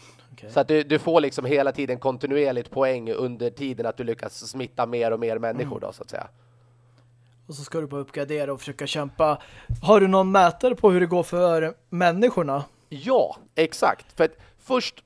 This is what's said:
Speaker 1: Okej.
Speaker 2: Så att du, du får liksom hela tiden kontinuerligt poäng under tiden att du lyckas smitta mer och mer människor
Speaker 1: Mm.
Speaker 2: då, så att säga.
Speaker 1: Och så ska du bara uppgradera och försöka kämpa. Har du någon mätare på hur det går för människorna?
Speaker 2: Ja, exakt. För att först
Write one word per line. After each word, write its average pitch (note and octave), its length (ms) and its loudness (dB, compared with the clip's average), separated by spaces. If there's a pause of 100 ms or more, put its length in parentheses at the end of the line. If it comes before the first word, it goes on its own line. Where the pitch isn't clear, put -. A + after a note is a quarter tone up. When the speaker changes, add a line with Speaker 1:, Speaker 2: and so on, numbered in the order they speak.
(340)
Speaker 1:
Okej. G#2+ 180 -20
Speaker 2:
Så C#3+ 80 2
att C#3 80 2
du, D3+ 160 2
du C#3+ 160 2
får E3 220 4
liksom C3+ 240 2
hela C#3 260 2
tiden C3 280 -4
kontinuerligt C3 720 -2
poäng C3 400 -2
under A#2+ 380 -4
tiden A#2+ 360 -6
att A2+ 120 -6
du B2+ 60 -8
lyckas A2+ 460 -8
smitta B2+ 360 -6
mer A#2 260 -2
och A2+ 80 -2
mer A2+ 200 -4
människor A#2 380 -6
Speaker 1:
Mm. - 100 -16
Speaker 2:
då, G2 40 -10
så - 120 -16
att - 60 -20
säga. - 180 -12 (1200)
Speaker 1:
Och D#3 80 -16
så C#3+ 80 -16
ska E3 160 -10
du D3+ 80 -6
bara C#3+ 140 -8
uppgradera C#3+ 520 -6
och C3 60 -10
försöka C#3+ 280 -10
kämpa. D3 540 -2 (420)
Har G#3 160 8
du G3 80 6
någon F#3+ 240 4
mätare G3 440 4
på G3+ 160 4
hur F3+ 80 4
det F3 60 2
går F3 180 0
för E3 500 0 (160)
människorna? F3 720 0 (260)
Speaker 2:
Ja, D#3 480 0 (180)
exakt. - 600 0
För E3+ 80 4
att - 120 -4 (200)
först - 480 -4